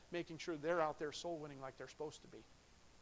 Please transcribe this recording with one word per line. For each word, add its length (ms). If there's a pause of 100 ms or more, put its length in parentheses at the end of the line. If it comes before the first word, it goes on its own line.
(120)
making 260
sure 200
they're 240
out 180
there 120
soul 260
winning 240
like 160
they're 100
supposed 340
to 60
be. 120 (640)